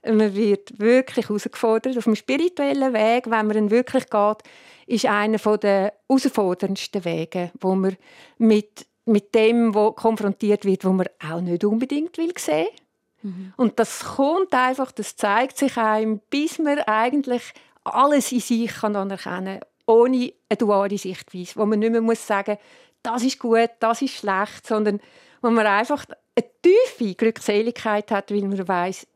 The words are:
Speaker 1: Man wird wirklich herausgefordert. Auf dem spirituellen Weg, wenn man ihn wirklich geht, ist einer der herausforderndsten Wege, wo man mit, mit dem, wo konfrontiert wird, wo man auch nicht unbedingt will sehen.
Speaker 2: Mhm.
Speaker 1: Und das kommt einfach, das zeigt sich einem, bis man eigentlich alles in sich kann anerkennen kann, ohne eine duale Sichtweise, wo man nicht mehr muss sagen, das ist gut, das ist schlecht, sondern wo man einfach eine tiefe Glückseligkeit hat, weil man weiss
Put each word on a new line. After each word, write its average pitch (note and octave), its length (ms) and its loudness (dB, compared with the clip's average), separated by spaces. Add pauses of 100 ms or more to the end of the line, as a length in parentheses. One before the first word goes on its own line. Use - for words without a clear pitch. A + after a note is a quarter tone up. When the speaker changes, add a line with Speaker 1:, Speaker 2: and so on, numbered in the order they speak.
Speaker 1:
Man G#3+ 300 2
wird G3+ 440 -2
wirklich A#3+ 520 2
herausgefordert. A3+ 680 -2
Auf A3+ 80 -4
dem A3 100 2
spirituellen C#4 760 -2
Weg, A3+ 380 2
wenn A3 160 0
man G#3+ 100 0
ihn G#3 140 0
wirklich B3 400 0
geht, G#3+ 260 2 (500)
ist A3 200 -2
einer G#3+ 320 0
der G3+ 560 0 (120)
herausforderndsten G3 1000 -2
Wege, E3+ 520 -4
wo F#3+ 160 0
man F#3+ 220 0 (400)
mit, G#3+ 480 2 (220)
mit G#3+ 280 0
dem, A3+ 400 4
wo G#3+ 180 2
konfrontiert G#3 760 0
wird, F#3+ 180 0
wo F#3 60 2
man F#3 160 2 (200)
auch E3 140 -6
nicht F3 240 -2
unbedingt C4 540 -2
will E4 180 -4
sehen. D#4+ 320 -2 (540)
Speaker 2:
Mhm. F#3+ 340 -12
Speaker 1:
Und A#3+ 220 2
das - 260 -2 (100)
kommt E4+ 380 0
einfach, C4 400 0
das - 240 -12
zeigt A3+ 400 0
sich C4+ 220 -2
einem, A3 500 0
bis D4 300 -2
man D4 220 0
eigentlich B3 760 -2 (280)
alles C#4+ 480 2
in B3 100 -2
sich A#3 320 -2
kann G#3 220 -4
anerkennen F#3+ 680 -6
kann, - 80 -20 (180)
ohne B3 480 4 (160)
eine G#3+ 80 0
duale G3+ 400 0
Sichtweise, - 580 -12
wo A3 80 0
man G#3+ 140 0
nicht A3+ 140 0
mehr A3+ 100 0
muss A3+ 240 -2
sagen, G#3 320 -2 (540)
das B3 120 -4
ist C4 140 -2
gut, A3+ 320 2 (100)
das A3+ 220 0
ist C4 140 -4
schlecht, G3 500 -4
sondern G#3+ 340 0 (420)
wo A#3 80 0
man A3+ 160 2
einfach A3 380 0 (300)
eine A#3+ 120 0 (160)
tiefe F4+ 520 4
Glückseligkeit A3 960 -2
hat, G3+ 200 -2
weil G#3 120 0
man G3 260 -4
weiss F#3 480 -2